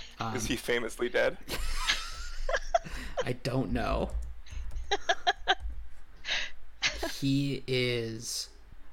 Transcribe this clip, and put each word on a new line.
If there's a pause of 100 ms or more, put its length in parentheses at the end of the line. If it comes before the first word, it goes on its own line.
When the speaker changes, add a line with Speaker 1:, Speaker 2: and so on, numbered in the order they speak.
(220)
Speaker 1:
Um,
Speaker 2:
Is
he
famously
dead? (920)
Speaker 1:
<laughs>
I
don't
know. (3000)
He
is, (440)